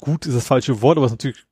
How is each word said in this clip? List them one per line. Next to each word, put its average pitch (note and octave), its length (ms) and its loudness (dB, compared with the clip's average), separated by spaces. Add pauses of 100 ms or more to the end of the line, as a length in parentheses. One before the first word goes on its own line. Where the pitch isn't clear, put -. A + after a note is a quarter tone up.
gut D3+ 260 -4
ist C#3+ 80 -2
das A#2+ 140 -2
falsche B2 340 0
Wort, D3+ 140 6
aber C#3 100 2
es A2 60 0
ist A2 60 -8
natürlich - 340 -8